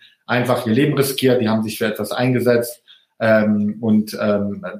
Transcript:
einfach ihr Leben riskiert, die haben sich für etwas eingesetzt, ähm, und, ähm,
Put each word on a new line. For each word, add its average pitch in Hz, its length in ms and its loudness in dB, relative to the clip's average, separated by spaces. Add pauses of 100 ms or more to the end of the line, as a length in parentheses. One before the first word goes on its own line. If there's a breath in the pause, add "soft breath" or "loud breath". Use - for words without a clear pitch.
(260 soft breath)
einfach 120 420 0
ihr 113 60 2
Leben 147 240 2
riskiert, 127 440 2
die 110 60 0
haben 110 160 0
sich 110 140 -6
für 117 80 -4
etwas 107 260 -4
eingesetzt, 123 720 0 (360 soft breath)
ähm, 107 600 2
und, 107 420 2
ähm, 101 440 -2 (140)